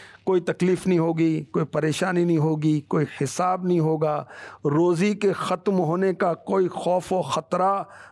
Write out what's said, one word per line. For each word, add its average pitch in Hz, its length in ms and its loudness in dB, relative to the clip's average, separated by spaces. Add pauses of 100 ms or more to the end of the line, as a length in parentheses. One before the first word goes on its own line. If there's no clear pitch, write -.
(240)
کوئی 185 160 2
تکلیف 175 460 0
نہیں 180 120 4
ہوگی، 160 460 0
کوئی 170 200 -2
پریشانی 156 600 0
نہیں 170 140 2
ہوگی، 156 420 2
کوئی 156 260 -2 (160)
حساب 180 420 -2
نہیں 180 160 2
ہوگا، 151 440 0 (400)
روزی 170 500 2
کے 190 180 0
ختم 185 460 -2
ہونے 180 360 0
کا 180 200 0
کوئی 190 340 0
خوف 180 440 -2
و 185 100 0
خطرہ 180 600 -2 (300)